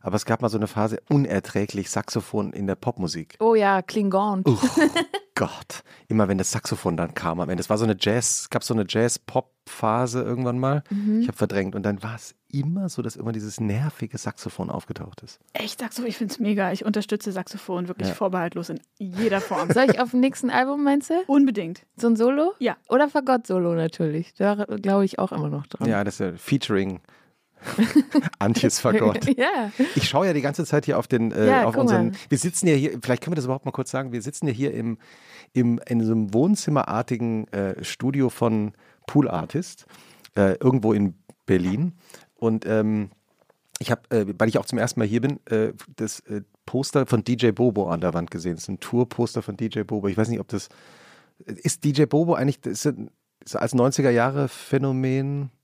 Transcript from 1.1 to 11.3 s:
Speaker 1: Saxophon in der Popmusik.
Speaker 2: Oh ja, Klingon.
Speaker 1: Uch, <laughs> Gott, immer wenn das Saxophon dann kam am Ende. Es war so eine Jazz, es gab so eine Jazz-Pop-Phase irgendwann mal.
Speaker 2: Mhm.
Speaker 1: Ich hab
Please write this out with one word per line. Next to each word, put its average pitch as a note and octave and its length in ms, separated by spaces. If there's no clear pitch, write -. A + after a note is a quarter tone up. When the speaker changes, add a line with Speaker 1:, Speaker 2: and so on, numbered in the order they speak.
Speaker 1:
Saxophon G#2 640
in G2 160
der F#2+ 80
Popmusik. - 640
Speaker 2:
Oh A3+ 160
ja, G3 260
Klingon. G3 640
Speaker 1:
Uch, B2 160
<laughs> D#4+ 720
Gott, - 480
immer A2 200
wenn G2 100
das F#2+ 140
Saxophon F#2 440
dann E2 180
kam E2+ 260
am E2+ 80
Ende. F2 140
Es - 80
war G#2+ 80
so A2+ 60
eine A2 140
Jazz, A#2 440
es - 80
gab A#2+ 120
so - 120
eine G#2+ 120
Jazz-Pop-Phase A#2+ 1400
irgendwann B2 360
mal. C#3 320
Speaker 2:
Mhm. G#3 320
Speaker 1:
Ich B3 60
hab - 80